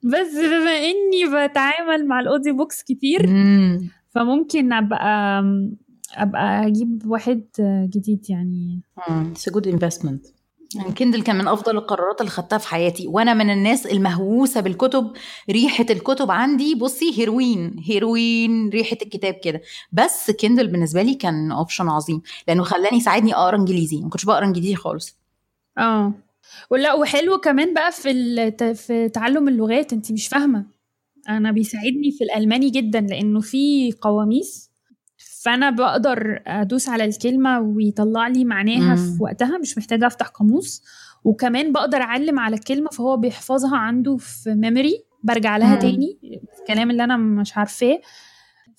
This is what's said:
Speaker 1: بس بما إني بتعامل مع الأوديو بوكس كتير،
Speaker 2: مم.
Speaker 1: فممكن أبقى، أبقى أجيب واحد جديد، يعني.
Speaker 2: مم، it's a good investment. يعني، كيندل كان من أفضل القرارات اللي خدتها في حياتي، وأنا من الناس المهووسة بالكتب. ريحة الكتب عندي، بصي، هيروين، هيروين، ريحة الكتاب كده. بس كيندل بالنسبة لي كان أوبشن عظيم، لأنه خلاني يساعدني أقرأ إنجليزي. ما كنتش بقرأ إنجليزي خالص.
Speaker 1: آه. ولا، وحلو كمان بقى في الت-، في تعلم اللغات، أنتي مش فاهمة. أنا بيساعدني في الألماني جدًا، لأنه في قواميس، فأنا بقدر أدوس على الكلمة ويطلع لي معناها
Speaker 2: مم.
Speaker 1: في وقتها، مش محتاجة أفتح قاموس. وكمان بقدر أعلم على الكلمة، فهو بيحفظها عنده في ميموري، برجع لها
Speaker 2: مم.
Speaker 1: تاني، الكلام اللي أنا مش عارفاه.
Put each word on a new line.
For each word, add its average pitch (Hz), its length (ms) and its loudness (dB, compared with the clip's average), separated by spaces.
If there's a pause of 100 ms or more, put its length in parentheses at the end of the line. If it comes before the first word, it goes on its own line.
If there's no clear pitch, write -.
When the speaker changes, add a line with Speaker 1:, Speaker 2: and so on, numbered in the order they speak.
Speaker 1:
بس 302 320 0
بما 320 360 2
إني 330 760 2
بتعامل 302 600 0
مع 254 120 0
الأوديو 269 360 0
بوكس 311 260 -4
كتير، 269 440 0
Speaker 2:
مم. 190 600 4 (220)
Speaker 1:
فممكن 262 600 0
أبقى، 208 680 0 (720)
أبقى 202 520 0
أجيب 220 400 0
واحد 226 380 -2 (500)
جديد، 208 360 -2
يعني. 180 500 -4 (280)
Speaker 2:
مم، 160 260 -2
it's - 180 -8
a - 20 -4
good 196 180 -2
investment. 170 640 -4 (380)
يعني، 190 200 -8
كيندل 233 280 2
كان 220 160 0
من 196 100 0
أفضل 208 280 0
القرارات 202 440 -2
اللي 202 100 -4
خدتها 196 280 -4
في - 100 -10
حياتي، 175 380 -2
وأنا 226 280 2
من 214 160 2
الناس 202 360 2
المهووسة 202 760 0
بالكتب. 220 520 0 (380)
ريحة 233 400 2
الكتب 254 400 0
عندي، 277 440 2
بصي، 262 460 -2
هيروين، 220 640 0
هيروين، 226 840 0
ريحة 220 340 -2
الكتاب 190 320 -4
كده. 160 260 -6 (320)
بس 226 380 0
كيندل 220 360 2
بالنسبة 170 360 0
لي 262 120 2
كان 156 380 -2
أوبشن 170 360 -4
عظيم، 156 340 -2 (260)
لأنه 175 140 4
خلاني 190 340 0
يساعدني 214 380 4
أقرأ 180 220 2
إنجليزي. 175 460 0
ما 165 60 -8
كنتش - 160 -6
بقرأ 202 200 2
إنجليزي 185 300 0
خالص. - 440 -8 (600)
Speaker 1:
آه. 214 340 2 (580)
ولا، 269 240 2
وحلو 311 440 2
كمان 320 360 2
بقى 330 180 0
في 277 180 -4
الت-، 240 540 -2
في 233 440 -2
تعلم 269 400 0
اللغات، 240 440 0
أنتي 220 200 -4
مش 214 160 -6
فاهمة. 269 380 0 (600)
أنا 214 240 0
بيساعدني 233 640 -2
في 240 60 -2
الألماني 226 460 2
جدًا، 220 300 0
لأنه 208 400 0
في 269 600 0
قواميس، 214 720 -2 (720)
فأنا 254 280 2
بقدر 233 760 0
أدوس 214 420 -2
على 226 160 0
الكلمة 247 560 0
ويطلع 214 680 0
لي 254 160 2
معناها 196 500 2
Speaker 2:
مم. 175 220 0
Speaker 1:
في 170 60 -2
وقتها، 254 360 -2
مش 285 200 -8
محتاجة 226 280 0
أفتح - 200 -4
قاموس. 240 560 0 (420)
وكمان 247 480 2
بقدر 277 260 0
أعلم 262 400 0
على 220 180 0
الكلمة، 277 340 -4
فهو 254 260 -2
بيحفظها 254 600 0
عنده 240 400 0
في - 380 -6
ميموري، 254 500 2 (180)
برجع 220 340 2
لها 214 180 6
Speaker 2:
مم. - 60 4
Speaker 1:
تاني، 254 380 0 (420)
الكلام 226 300 0
اللي 240 140 0
أنا 247 120 0
مش 214 400 0
عارفاه. 240 440 0 (800)